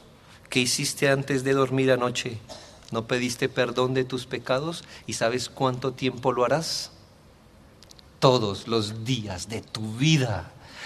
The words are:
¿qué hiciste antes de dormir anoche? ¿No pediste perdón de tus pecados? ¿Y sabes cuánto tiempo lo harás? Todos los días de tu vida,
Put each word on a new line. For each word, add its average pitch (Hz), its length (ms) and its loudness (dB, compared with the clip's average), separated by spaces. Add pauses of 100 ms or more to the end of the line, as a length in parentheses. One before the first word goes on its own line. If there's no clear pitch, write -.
(480)
¿qué 131 120 2
hiciste 139 500 2
antes 135 340 0
de 135 80 2
dormir 131 400 4
anoche? 123 460 0 (540)
¿No 113 140 -2
pediste 123 440 0
perdón 127 420 0
de 131 120 2
tus 127 200 -6
pecados? 135 600 -4 (220)
¿Y 113 60 -8
sabes 120 380 -2
cuánto 127 420 0
tiempo 127 400 -2
lo 120 140 2
harás? 147 460 -2 (1300)
Todos 117 480 4
los 110 360 -2
días 101 460 -6
de 110 100 -8
tu 107 360 -8
vida, 127 540 2 (360)